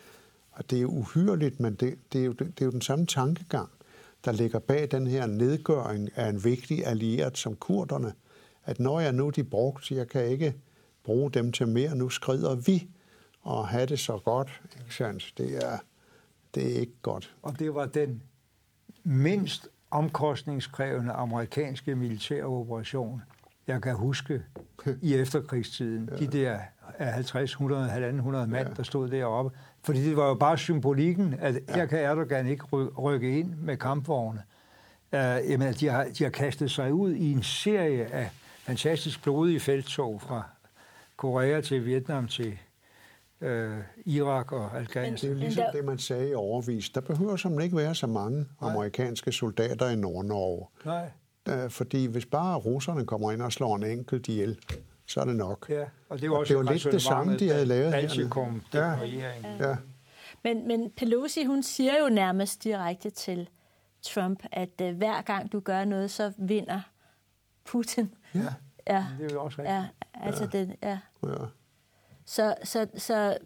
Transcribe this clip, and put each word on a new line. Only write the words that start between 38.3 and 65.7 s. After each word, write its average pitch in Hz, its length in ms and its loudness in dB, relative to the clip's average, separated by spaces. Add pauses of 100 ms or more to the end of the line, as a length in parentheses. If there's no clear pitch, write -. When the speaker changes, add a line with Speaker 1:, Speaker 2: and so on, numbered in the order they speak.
Speaker 2:
fantastisk 151 560 -2
blodige 151 360 4
felttog 131 600 -2
fra 120 220 -6 (760)
Korea 135 440 2
til 131 240 0
Vietnam 131 420 0
til, 110 300 -4 (840)
øh, 113 360 -2 (280)
Irak 139 460 2
og 117 280 -4
Afghanistan. 123 340 -4
Speaker 1:
Det 113 100 -6
er 143 40 0
jo 139 60 0
Speaker 3:
Men 139 100 -2
Speaker 1:
ligesom - 200 2
Speaker 3:
der - 80 0
Speaker 1:
det, 143 140 -2
man 135 140 -2
sagde 131 300 -2
i 143 40 0
årevis. 113 560 -2
Der 131 120 -4
behøver 180 340 0
som 175 240 0
ikke 175 180 0
være 156 180 0
så 143 120 -2
mange 113 300 -2 (240)
Speaker 2:
Nej. 107 100 -2
Speaker 1:
amerikanske 110 600 -2
soldater 117 580 0
i 120 60 2
Nord-Norge. 92 720 -2 (180)
Speaker 2:
Nej. 170 260 -4 (380)
Speaker 1:
Øh, 127 200 -2
fordi 131 360 -2
hvis 117 200 -2
bare 175 320 0
russerne 131 480 0
kommer 107 260 -2
ind 113 100 -2
og 120 100 -2
slår 117 240 0
en 101 80 -2
enkelt 120 440 -2
ihjel, 107 320 0 (460)
så - 160 -4
er 135 40 2
det 123 100 0
nok. 101 340 -2
Speaker 2:
Ja, 147 160 -2 (240)
og 135 120 -6
det 156 80 0
var 156 60 4
Speaker 1:
Og 143 40 6
Speaker 2:
også 147 180 4
Speaker 1:
det 131 80 4
var 127 60 4
lidt 165 120 2
det 143 180 4
samme, 147 160 4
Speaker 2:
ræsonnementet, 190 220 2
Speaker 1:
de 202 100 4
havde 147 120 6
Speaker 2:
da 139 40 4
Speaker 1:
lavet 127 280 4
her. 143 80 4
Speaker 2:
Baltikum, 123 600 0 (120)
Speaker 1:
Ja. 156 180 2
Speaker 2:
deployeringen. 123 680 -6
Speaker 1:
Ja. 139 160 0 (680)
Speaker 3:
Men, 226 240 -2
men 226 240 0
Pelosi, 262 540 0
hun 277 180 2
siger 262 300 0 (100)
jo 277 60 4
nærmest 196 540 2
direkte 190 460 -2
til 180 400 -6 (520)
Trump, 190 500 -2
at, 180 180 -4 (120)
øh, 180 160 -2
hver 208 240 0
gang 202 300 -2
du 208 80 -2
gør 190 260 0